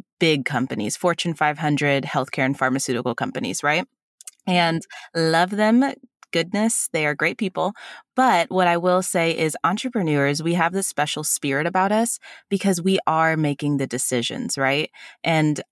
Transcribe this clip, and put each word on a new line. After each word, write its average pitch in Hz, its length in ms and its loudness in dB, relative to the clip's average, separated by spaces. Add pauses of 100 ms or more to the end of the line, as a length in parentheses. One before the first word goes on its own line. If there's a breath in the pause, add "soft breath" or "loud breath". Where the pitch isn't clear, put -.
(180)
big 156 260 2
companies, 131 520 -4
Fortune 170 380 -2
five 151 220 0
hundred 147 460 0
healthcare 139 420 -2
and 135 140 0
pharmaceutical 127 560 0
companies, 95 480 -6
right? 151 240 0 (580)
And 170 380 2 (320 loud breath)
love 165 360 2
them. 220 420 4 (400)
Goodness, 202 600 -2
they 156 140 0
are 147 80 0
great 160 240 -2
people. 185 360 -2 (420 loud breath)
But 214 340 4
what 185 160 2
I 175 100 4
will 180 240 2
say 170 300 0
is 160 320 -2
entrepreneurs, 156 800 0
we 170 120 0
have 170 180 2
this 196 160 -2
special 147 340 -4
spirit 147 420 -2
about 185 280 0
us 226 260 0 (300 loud breath)
because 190 340 0
we 190 240 2
are 160 300 2
making 147 400 0
the 135 100 -2
decisions, - 720 -4
right? 139 320 0 (320 loud breath)
And 156 380 2 (100)